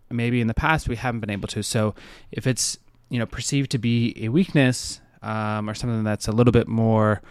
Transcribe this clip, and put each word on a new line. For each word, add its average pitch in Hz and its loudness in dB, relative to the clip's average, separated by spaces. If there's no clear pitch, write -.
maybe 120 0
in 113 2
the 113 0
past 160 0
we 117 -4
haven't 117 -4
been 104 -6
able 101 -4
to. 104 -6
So 107 0
if 117 -8
it's, - -2
you 123 -2
know, 110 0
perceived 139 -4
to 135 -2
be 117 2
a 110 -6
weakness, 135 0
um, 107 -4
or 107 -6
something 113 -2
that's 107 -2
a 107 -2
little 120 6
bit 117 4
more, 110 2